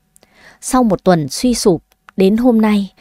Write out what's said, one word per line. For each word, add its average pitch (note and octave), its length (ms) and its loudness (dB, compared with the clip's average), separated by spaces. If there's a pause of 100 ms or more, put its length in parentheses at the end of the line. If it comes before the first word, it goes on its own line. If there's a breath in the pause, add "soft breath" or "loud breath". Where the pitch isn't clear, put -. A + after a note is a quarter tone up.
(600 soft breath)
Sau B3+ 240 -2
một G3 200 -2
tuần E3 240 0
suy - 260 -4
sụp, E3+ 280 0 (340)
đến F#3+ 200 2
hôm A#3 240 2
nay, G#3 400 0